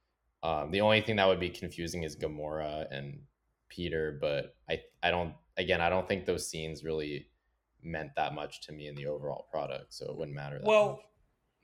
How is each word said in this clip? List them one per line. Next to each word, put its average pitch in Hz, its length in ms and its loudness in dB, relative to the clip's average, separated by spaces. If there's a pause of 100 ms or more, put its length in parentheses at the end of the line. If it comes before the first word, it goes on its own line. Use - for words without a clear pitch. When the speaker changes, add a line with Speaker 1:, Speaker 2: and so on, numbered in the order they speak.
(440)
Speaker 1:
Um, 78 280 0
the 98 100 4
only 107 200 8
thing 110 140 0
that 95 120 6
would 90 120 6
be 90 100 0
confusing 85 540 -6
is 76 120 -6
Gamora 76 760 -4
and 69 320 -8 (460)
Peter, 78 520 -2
but 71 360 0 (120)
I, 82 140 -2 (180)
I 87 80 4
don't, 85 260 0 (220)
again, 87 240 4
I 85 80 6
don't 92 180 2
think 95 180 0
those 87 220 0
scenes 80 360 -6
really 76 480 -4 (500)
meant 78 340 -6
that 73 200 0
much 73 320 -8
to 78 40 -14
me 73 160 -12
in 73 80 -10
the 71 120 -8
overall 71 420 -6
product, 69 440 -6
so - 120 -10
it - 120 -8
wouldn't 76 180 -6
matter 143 240 -8
that 202 60 -6
Speaker 2:
Well, 208 360 6 (640)